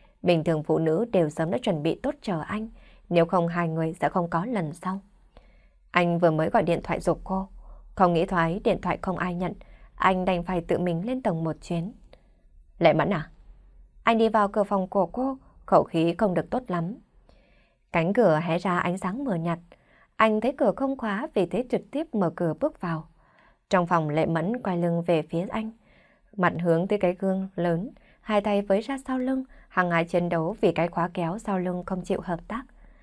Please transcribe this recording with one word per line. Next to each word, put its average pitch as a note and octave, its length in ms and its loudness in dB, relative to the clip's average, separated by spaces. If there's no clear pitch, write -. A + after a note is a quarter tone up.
Bình E3+ 220 2
thường D#3+ 200 0
phụ D#3+ 140 0
nữ D#3+ 340 2
đều E3 180 2
sớm E3 220 -4
đã - 60 -2
chuẩn F3 260 -2
bị D#3+ 200 0
tốt D4 180 -4
chờ - 260 -4
anh, A3 220 -6
nếu E3+ 160 4
không E3+ 220 0
hai E3+ 200 -2
người D#3+ 260 -2
sẽ D3+ 160 -2
không E3+ 200 -2
có F3 160 -2
lần F#3 280 -4
sau. F#3+ 260 -8
Anh F3 280 4
vừa E3+ 120 6
mới D#3 180 2
gọi G#3+ 140 4
điện E3 200 2
thoại - 160 -2
giục - 240 0
cô, F#3+ 240 -4
không F3+ 180 6
nghĩ E3+ 120 4
thoái E3+ 380 0
điện - 180 0
thoại - 200 -2
không F#3 160 -4
ai F3 180 -4
nhận, F3+ 180 -4
anh F#3 300 2
đành F3+ 180 0
phải F3+ 180 -2
tự E3+ 160 0
mình F3 280 0
lên B3+ 160 -4
tầng E3 220 -2
một D#3+ 180 -2
chuyến. E3+ 320 -6
Lệ D#3+ 140 6
Mẫn D#3 200 2
à? D#3 160 -4
Anh A3+ 140 2
đi A3 120 4
vào G#3 180 2
cửa G3+ 160 0
phòng G3 240 -2
của F#3 180 0
cô, C4 320 -6
khẩu D#3+ 180 6
khí E3 340 0
không G3+ 160 2
được E3+ 160 -2
tốt B3+ 180 -4
lắm. F3 280 -4
Cánh E3+ 220 0
cửa F#3 300 6
hé E3+ 140 0
ra F3+ 220 0
ánh F3+ 180 -2
sáng G3 260 -6
mờ A#3+ 120 -2
nhạt. E3+ 240 -4
Anh G#3+ 260 2
thấy B3+ 160 0
cửa A#3 180 4
không C4+ 220 -4
khóa, A3+ 360 -4
vì F#3 120 2
thế G3+ 240 -4
trực G3 120 -2
tiếp D4+ 240 -6
mở F#3 140 2
cửa D#3+ 300 -2
bước D4+ 220 -2
vào. E3 260 -6
Trong F3+ 180 4
phòng, E3 220 2
Lệ D3+ 160 2
Mẫn E3 360 -2
quay F#3 160 -2
lưng E3+ 240 0
về E3+ 200 2
phía E3+ 280 -4
anh, A3 220 -6
mặt F3 160 2
hướng E3+ 240 2
tới G#3 120 0
cái F3+ 200 2
gương F#3+ 360 -2
lớn, F3 340 -2
hai G#3 200 2
tay G3+ 200 0
với G3+ 200 2
ra C4+ 160 -6
sau C4 120 -2
lưng, C4 240 -2
hăng F3+ 240 0
hái E3+ 140 2
chiến F3 240 0
đấu E3 320 -2
vì F#3 100 4
cái E3 160 0
khóa F3 260 -2
kéo F3+ 260 -4
sau G3 200 -4
lưng F3+ 260 -4
không F3+ 160 -6
chịu - 220 -4
hợp E3+ 240 -4
tác. A#3+ 160 -8